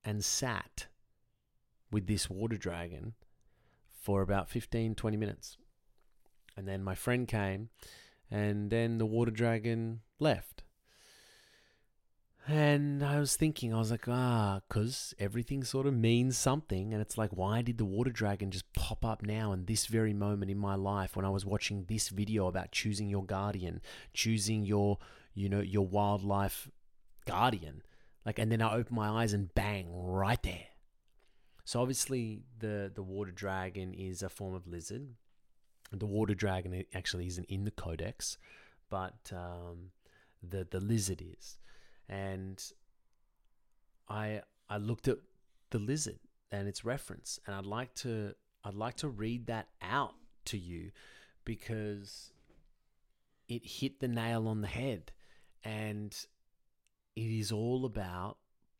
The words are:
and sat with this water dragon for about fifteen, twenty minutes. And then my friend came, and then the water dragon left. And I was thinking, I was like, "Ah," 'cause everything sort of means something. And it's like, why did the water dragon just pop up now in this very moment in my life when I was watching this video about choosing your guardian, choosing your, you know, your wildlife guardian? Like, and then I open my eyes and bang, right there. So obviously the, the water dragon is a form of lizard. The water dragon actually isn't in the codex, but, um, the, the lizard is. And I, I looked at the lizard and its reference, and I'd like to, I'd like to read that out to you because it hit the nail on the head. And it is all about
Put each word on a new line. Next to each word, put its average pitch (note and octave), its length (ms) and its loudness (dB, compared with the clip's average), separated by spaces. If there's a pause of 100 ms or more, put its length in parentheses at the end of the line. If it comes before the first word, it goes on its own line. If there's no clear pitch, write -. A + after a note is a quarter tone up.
and G#2 180 0
sat - 640 -2 (1040)
with G#2 160 0
this G#2 220 2
water G#2+ 280 -2
dragon F2 560 -6 (880)
for G2 200 4
about G2 280 2
fifteen, A2+ 460 0
twenty G#2+ 220 0
minutes. - 400 -4 (1000)
And G2 100 -6
then F#2+ 160 -2
my F#2+ 120 0
friend B2 320 2
came, G2+ 420 0 (600)
and G#2 400 2
then A#2 280 2
the A2+ 80 4
water A2+ 260 4
dragon A2+ 720 2 (180)
left. C3+ 440 2 (1800)
And D3 560 6
I C#3+ 160 4
was C#3+ 160 4
thinking, D3+ 380 2
I A2+ 40 4
was A2+ 120 4
like, A#2 180 0
"Ah," A#2 600 4
'cause A2+ 480 0
everything A#2 460 0
sort C3+ 240 2
of C#3 60 4
means A#2+ 440 6
something. A2 560 2
And G#2+ 80 2
it's - 160 -4
like, G#2+ 140 2
why F#2+ 300 2
did A#2 160 0
the A2 80 2
water A2+ 260 2
dragon G2+ 400 0
just F#2 220 -6
pop - 320 0
up A2 160 0
now G#2+ 320 0
in F#2 120 -2
this A2 200 0
very A2 280 4
moment G2+ 380 2
in G2 60 0
my G2+ 180 0
life G2 400 0
when G2 100 0
I G2 40 4
was G2 160 0
watching G2+ 400 0
this G#2+ 240 0
video G2+ 380 2
about F2+ 240 -2
choosing G#2 360 0
your G2+ 160 0
guardian, F#2+ 580 -2 (320)
choosing A2 500 2
your, G2+ 340 6 (360)
you G2 140 0
know, G2+ 140 4
your G2 260 4
wildlife G2+ 800 2 (560)
guardian? F#2 560 0 (440)
Like, G#2+ 140 -2
and A2 120 4
then A2+ 100 4
I A2+ 140 4
open A#2+ 180 0
my A2 280 2
eyes A2 100 4
and G2 240 0
bang, G2 360 0
right F#2 520 0
there. F2 240 -6 (960)
So - 180 0
obviously B2 640 0 (160)
the, G#2 340 -2
the G2 100 -6
water F#2+ 280 -4
dragon F#2 640 -4
is F#2 280 -6
a F#2+ 60 -4
form F#2+ 260 -8
of F2+ 140 -10
lizard. G2+ 400 -8 (840)
The G2 120 -4
water G#2 300 2
dragon F#2 480 0 (100)
actually F2+ 340 -4
isn't F2 180 -4
in G2 180 -2
the G#2 80 -2
codex, - 640 -6 (520)
but, F#2 420 -6
um, F2 600 -10 (500)
the, F#2 280 -6
the F#2+ 120 -4
lizard G2+ 400 0
is. - 360 -16 (520)
And F#2+ 520 -6 (1500)
I, G#2+ 320 -4 (280)
I G#2 80 -4
looked G#2+ 300 -2
at C3 120 4 (500)
the A#2+ 100 -2
lizard C3+ 400 -2 (320)
and G3+ 160 -4
its - 160 -6
reference, - 640 -6
and G2+ 100 -8
I'd G2 100 -8
like A#2 300 -6
to, A2 380 -4 (300)
I'd G2+ 100 -8
like A2 240 -4
to D3+ 100 -4
read A#2 400 -4
that A2+ 220 -6 (120)
out B2+ 340 0 (300)
to A2 120 -6
you F2 340 -8 (540)
because G#2+ 880 -6 (1120)
it A#2+ 180 -6
hit - 360 -4
the B2+ 80 0
nail A#2 380 2
on A2 140 0
the G#2 60 -2
head. A#2+ 460 -4 (500)
And G#2+ 500 -6 (1040)
it A2 160 -2
is A2 220 0
all B2 320 0
about F#2+ 520 -6 (420)